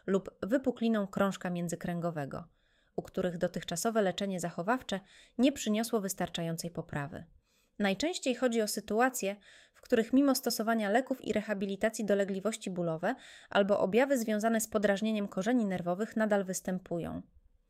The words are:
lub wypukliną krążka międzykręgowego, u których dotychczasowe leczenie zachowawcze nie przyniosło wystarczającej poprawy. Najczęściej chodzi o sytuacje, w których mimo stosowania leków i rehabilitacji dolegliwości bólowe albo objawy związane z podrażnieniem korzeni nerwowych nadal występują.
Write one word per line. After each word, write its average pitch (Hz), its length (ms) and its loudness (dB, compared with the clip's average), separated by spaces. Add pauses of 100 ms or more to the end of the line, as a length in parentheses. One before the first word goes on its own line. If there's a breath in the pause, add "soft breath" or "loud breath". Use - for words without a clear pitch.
lub 190 240 0 (120)
wypukliną 226 640 0
krążka 190 440 -2
międzykręgowego, 170 960 -4 (480)
u 165 60 -2
których 180 360 -2
dotychczasowe 185 640 0
leczenie 190 380 0
zachowawcze 185 600 -2 (380 loud breath)
nie 269 140 6
przyniosło 226 480 0
wystarczającej 170 680 -4
poprawy. 151 540 -8 (540)
Najczęściej 202 560 0
chodzi 233 280 2
o 208 60 -2
sytuacje, 214 680 0 (380 loud breath)
w - 60 -20
których 226 320 0
mimo 269 220 6
stosowania 226 560 0
leków 254 340 0
i - 80 0
rehabilitacji 208 720 -2
dolegliwości 196 640 0
bólowe 175 440 -2 (360 loud breath)
albo 202 300 4
objawy 254 380 4
związane 220 420 0
z - 80 -4
podrażnieniem 208 600 0
korzeni 226 380 0
nerwowych 180 500 -2
nadal 208 280 2
występują. 180 800 -6 (480)